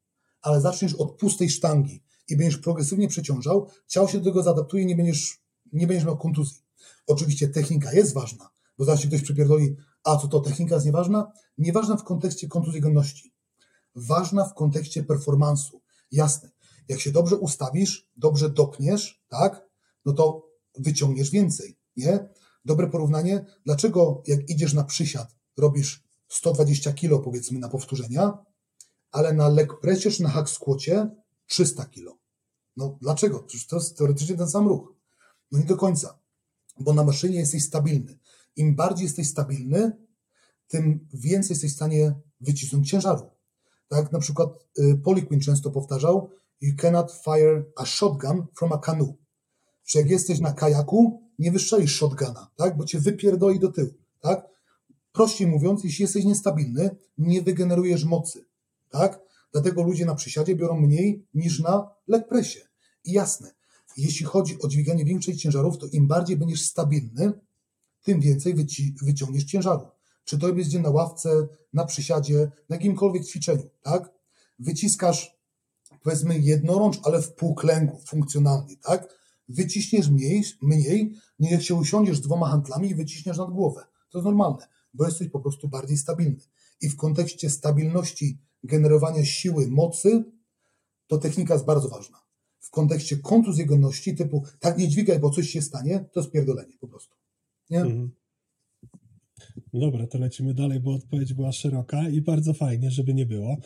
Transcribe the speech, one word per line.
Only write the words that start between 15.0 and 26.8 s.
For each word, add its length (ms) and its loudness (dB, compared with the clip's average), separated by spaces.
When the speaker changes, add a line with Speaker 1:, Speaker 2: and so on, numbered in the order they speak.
Speaker 1:
performansu. 760 0
Jasne, 380 0
jak 120 -6
się 120 -6
dobrze 240 4
ustawisz, 800 -2
dobrze 340 2
dopniesz, 800 0
tak, 400 -2
no 80 0
to 360 2
wyciągniesz 520 0
więcej, 480 0
nie? 320 0
Dobre 260 2
porównanie, 540 0
dlaczego 640 2
jak 240 0
idziesz 240 0
na 100 2
przysiad, 520 -6
robisz 480 0
sto 240 -2
dwadzieścia 400 2